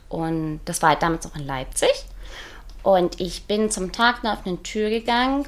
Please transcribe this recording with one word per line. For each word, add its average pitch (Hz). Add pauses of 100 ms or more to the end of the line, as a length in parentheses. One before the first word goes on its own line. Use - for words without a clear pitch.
und 160
das -
war 160
halt 147
damals 165
noch 170
in 147
Leipzig. 139 (880)
Und 180
ich 175
bin 214
zum 185
Tag 240
einer 214
offenen 180
Tür 214
gegangen 240